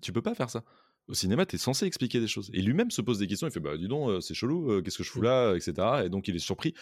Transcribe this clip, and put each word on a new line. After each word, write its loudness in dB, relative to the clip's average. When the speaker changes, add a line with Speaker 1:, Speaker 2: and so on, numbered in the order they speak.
Speaker 1:
tu -8
peux 0
pas -2
faire -2
ça. -8
Au -8
cinéma, 2
t'es -6
censé 0
expliquer 0
des 0
choses. -6
Et 0
lui-même 4
se -4
pose 2
des 0
questions, -2
il -4
fait, « -4
Bah, -2
dis -4
donc, -2
euh, 0
c'est -8
chelou, 0
euh, 4
qu'est-ce -8
que -2
je -6
fous -6
Speaker 2:
Mhm. 2
Speaker 1:
là, », 6
et 2
cetera. 2
Et 0
donc, -2
il 0
est 0
surpris, -2